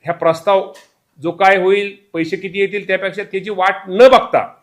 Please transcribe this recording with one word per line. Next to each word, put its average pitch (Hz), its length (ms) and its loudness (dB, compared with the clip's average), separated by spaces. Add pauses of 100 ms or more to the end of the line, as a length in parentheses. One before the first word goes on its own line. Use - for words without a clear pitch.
ह्या 165 120 -8
प्रस्ताव 165 600 -2 (500)
जो 170 80 -4
काय 190 260 2
होईल, 196 380 0 (180)
पैसे 165 220 -4
किती 190 240 -10
येतील, 196 280 -4
त्यापेक्षा 190 360 -6
त्याची 190 260 -10
वाट 190 260 0 (120)
न 185 100 -6
बघता 233 640 4